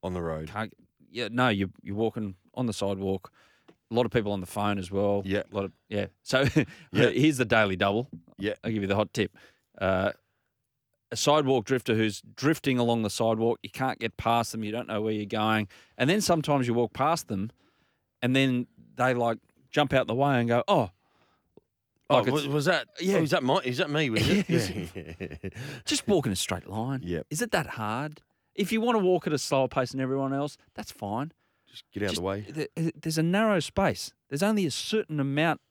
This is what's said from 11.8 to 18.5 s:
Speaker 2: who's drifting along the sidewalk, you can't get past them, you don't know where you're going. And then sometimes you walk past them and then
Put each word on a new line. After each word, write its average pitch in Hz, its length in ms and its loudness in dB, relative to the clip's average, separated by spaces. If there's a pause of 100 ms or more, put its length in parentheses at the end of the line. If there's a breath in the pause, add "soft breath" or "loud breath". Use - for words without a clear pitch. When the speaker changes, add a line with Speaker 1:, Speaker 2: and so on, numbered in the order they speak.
Speaker 2:
who's 107 260 0 (140)
drifting 139 420 0
along 117 240 2
the 107 80 0
sidewalk, 113 540 0
you - 80 -12
can't 131 260 -4
get 113 200 -6
past 117 340 0
them, 113 120 -8
you 104 80 -6
don't 113 160 -8
know 104 140 -4
where 110 120 -2
you're 104 120 -4
going. 107 420 0 (300 loud breath)
And 127 120 2
then 202 120 2
sometimes 147 460 2
you 120 80 0
walk 120 180 0
past 160 360 0
them 104 200 -4 (720)
and 127 140 2
then 131 320 2 (280)